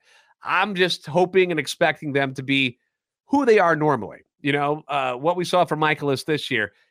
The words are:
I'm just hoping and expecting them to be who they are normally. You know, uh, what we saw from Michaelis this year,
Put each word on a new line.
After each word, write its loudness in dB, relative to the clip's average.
I'm -2
just -2
hoping 2
and -2
expecting -2
them 0
to -8
be 0
who 0
they 6
are 4
normally. -2
You -2
know, -2
uh, -4
what -2
we -2
saw 2
from -2
Michaelis 0
this -4
year, -2